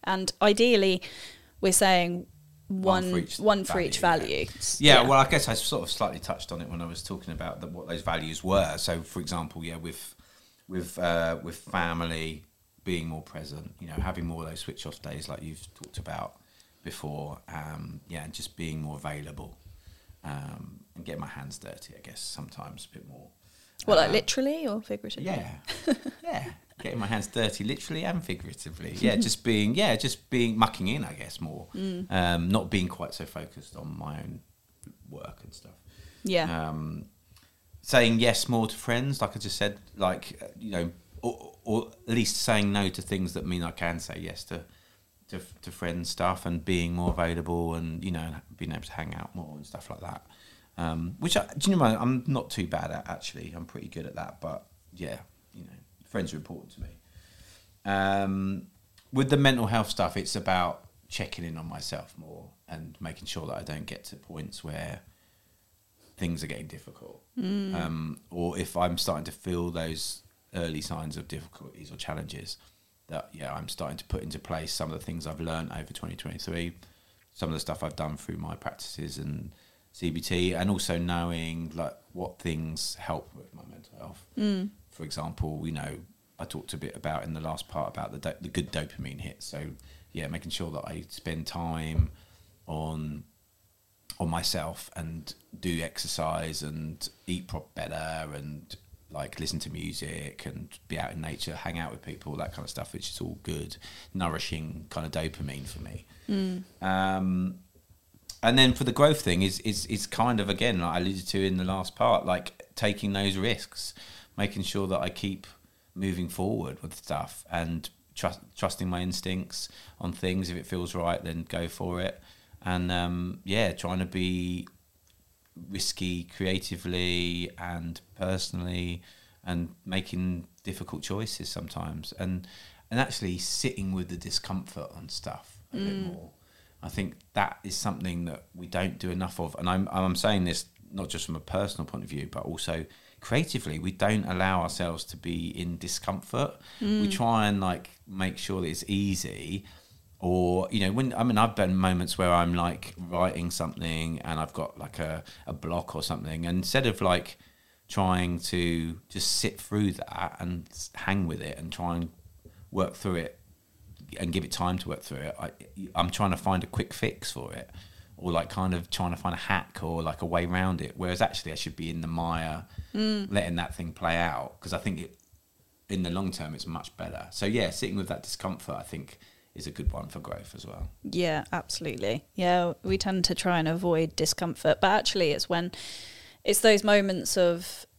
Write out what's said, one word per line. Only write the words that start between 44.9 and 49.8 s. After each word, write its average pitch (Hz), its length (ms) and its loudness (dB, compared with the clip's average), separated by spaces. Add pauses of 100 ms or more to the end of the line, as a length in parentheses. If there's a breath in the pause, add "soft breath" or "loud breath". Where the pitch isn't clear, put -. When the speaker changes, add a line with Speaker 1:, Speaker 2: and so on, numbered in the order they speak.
Speaker 2:
to, 92 100 -8 (220)
to - 100 -12
friends 85 380 -4
stuff 90 360 0
and 85 200 -2
being 87 280 2
more 87 180 2
available 85 640 2
and, 80 280 -4
you 95 80 -2
know, 80 240 -4 (220)
being 80 140 -4
able 78 120 -6
to - 100 -12
hang 80 220 -6
out 78 200 -10
more 76 200 -8
and 73 100 -14
stuff - 240 -14